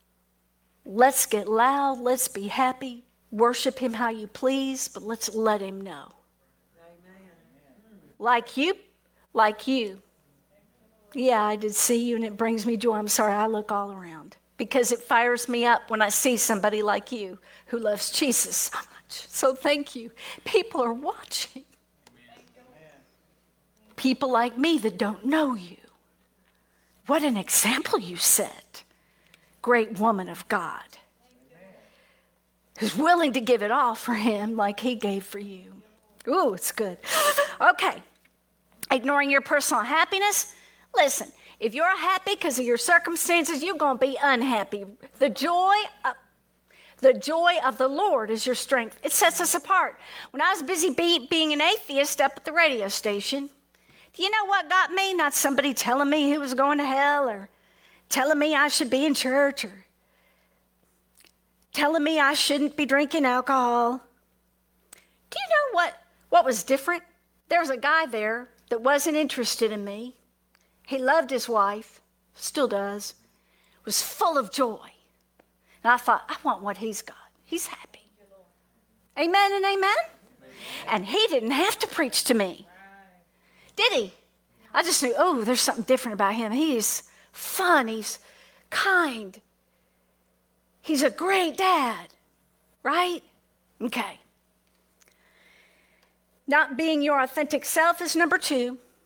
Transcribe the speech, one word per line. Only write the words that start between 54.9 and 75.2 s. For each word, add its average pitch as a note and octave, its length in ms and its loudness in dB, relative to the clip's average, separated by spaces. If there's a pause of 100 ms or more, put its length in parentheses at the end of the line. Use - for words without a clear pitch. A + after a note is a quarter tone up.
me? F#4+ 220 0
Not D4+ 200 0
somebody C#4 400 2
telling C#4 360 0
me D4 220 2
who D4+ 80 -2
was C4 140 -6
going C#4 240 2
to C#4+ 80 -2
hell C#4 420 2
or G3 200 -8 (600)
telling C#4+ 300 2
me D4+ 160 2
I C#4+ 140 4
should C#4 220 -2
be C4 160 2
in D4 80 2
church C#4 500 0
or - 220 -16 (1900)
telling D4+ 300 2
me D#4 180 2
I C#4 140 4
shouldn't C#4+ 420 0
be D4+ 80 0
drinking C#4+ 400 2
alcohol. B3 760 2 (1300)
Do - 80 -10
you F#5+ 100 -6
know D5 260 2
what, E4+ 260 0 (280)
what E4+ 160 6
was A#3 180 0
different? E4+ 400 -2 (460)
There E4+ 120 2
was D#4+ 100 0
a C4 60 -2
guy D#4 300 2
there A3+ 440 -4 (240)
that A3+ 80 -2
wasn't C#4+ 340 2
interested B3 540 0
in G#3 140 -6
me. G#3+ 320 -12 (720)
He C4+ 120 -4
loved C4+ 320 2
his B3+ 180 -4
wife, G#3+ 520 -2 (340)
still - 340 -2
does, G3+ 460 -6 (720)
was - 180 -2
full E4+ 340 -2
of A#3 140 0
joy. A#3 400 -2 (920)